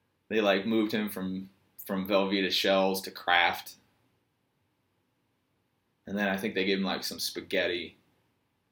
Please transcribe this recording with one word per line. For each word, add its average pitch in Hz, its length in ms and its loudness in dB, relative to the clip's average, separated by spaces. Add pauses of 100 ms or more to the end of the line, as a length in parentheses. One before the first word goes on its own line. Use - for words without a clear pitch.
(280)
they, 110 140 0
like, 98 240 4
moved 110 260 2
him 107 180 -2
from, 95 400 -6 (360)
from 95 200 -2
Velveeta 98 460 2
shells 95 520 2
to - 80 -10
Kraft. - 640 0 (2250)
And 98 120 -6
then 104 100 2
I 95 100 0
think 104 160 -4
they 95 120 0
gave 98 140 0
him, 98 40 0
like, 87 200 -4
some 82 160 -8
spaghetti, 87 800 -4 (760)